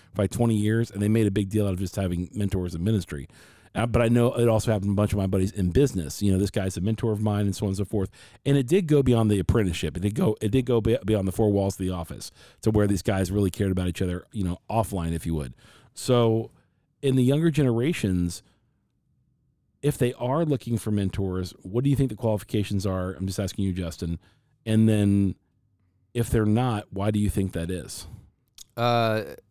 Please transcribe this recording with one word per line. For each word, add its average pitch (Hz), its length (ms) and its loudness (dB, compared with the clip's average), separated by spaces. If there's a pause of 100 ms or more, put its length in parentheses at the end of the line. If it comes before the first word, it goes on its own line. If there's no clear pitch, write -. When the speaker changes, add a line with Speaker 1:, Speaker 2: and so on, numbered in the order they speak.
(140)
Speaker 1:
probably 98 140 0
twenty 117 280 0
years, 107 340 0
and 101 120 -6
they 101 60 2
made 110 180 4
a 101 40 2
big 98 200 -2
deal 107 160 2
out 98 80 -2
of 90 60 -4
just 95 160 -6
having 90 360 -2
mentors 92 420 -2
in 82 100 -6
ministry. 85 440 -2 (460)
Uh, 117 120 0
but 117 160 2
I 113 60 4
know 120 260 4
it 117 140 2
also 110 220 2
happened 101 200 0
to - 20 0
a - 40 0
bunch 104 180 2
of 101 40 0
my 95 80 0
buddies 95 240 0
in 90 200 0
business. 95 500 0
You 101 100 2
know, 95 80 4
this 98 120 0
guy's 95 260 -4
a 92 60 -4
mentor 110 280 -2
of 104 120 -2
mine 104 240 0
and 98 100 -2
so - 80 -6
on 101 60 -2
and 95 80 -4
so 101 80 -4
forth. 98 240 -2 (340)
And 139 140 2
it 131 80 0
did 170 200 2
go 147 160 4
beyond 113 280 4
the 101 80 4
apprenticeship. 90 580 0
It 85 40 -6
did 101 140 0
go, 180 280 2
it 107 80 0
did 123 160 0
go 117 160 2
be-, 113 240 2
beyond 101 200 2
the 92 60 -2
four 107 180 2
walls 98 260 0
of - 20 -14
the 92 100 -2
office 85 420 -8 (300)
to 110 100 0
where 107 160 4
these 98 140 0
guys 95 300 0
really 98 180 0
cared 98 240 -2
about 92 160 0
each 87 140 -4
other, 90 280 -4
you 101 140 -4
know, 87 140 -2 (100)
offline, 95 460 -2
if 82 100 -6
you 82 120 -2
would. 69 180 -8 (400)
So 113 560 0 (500)
in 131 160 0
the 127 80 4
younger 151 260 2
generations, 113 920 0 (1400)
if 143 160 0
they 123 160 2
are 131 300 0
looking 120 340 -2
for - 120 -4
mentors, 95 640 -2 (100)
what 107 200 -4
do 143 80 2
you 131 60 4
think 135 140 0
the 110 60 -8
qualifications 104 680 -2
are? 92 260 -2
I'm 92 140 -6
just 95 140 -6
asking 98 240 -4
you, 95 80 -2
Justin. 85 460 -6 (460)
And 110 240 4
then 101 460 2 (800)
if 117 160 -4
they're 110 160 2
not, 110 440 0
why 98 200 -2
do 107 80 0
you 104 120 2
think 98 220 -2
that 85 180 -4
is? - 360 -10 (680)
Speaker 2:
Uh, 117 460 0 (280)